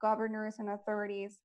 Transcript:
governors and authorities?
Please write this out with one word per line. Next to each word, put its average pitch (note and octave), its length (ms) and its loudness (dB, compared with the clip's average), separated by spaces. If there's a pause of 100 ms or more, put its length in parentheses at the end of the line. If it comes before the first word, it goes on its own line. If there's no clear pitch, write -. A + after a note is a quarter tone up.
governors G#3+ 580 2
and G#3 120 -2
authorities? G#3 760 -2